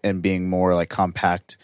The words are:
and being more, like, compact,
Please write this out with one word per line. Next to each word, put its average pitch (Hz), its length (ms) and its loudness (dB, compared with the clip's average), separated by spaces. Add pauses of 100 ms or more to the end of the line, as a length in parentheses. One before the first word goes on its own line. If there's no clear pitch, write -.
and 95 200 0
being 92 260 0
more, 90 240 2
like, 87 160 0
compact, 90 760 -2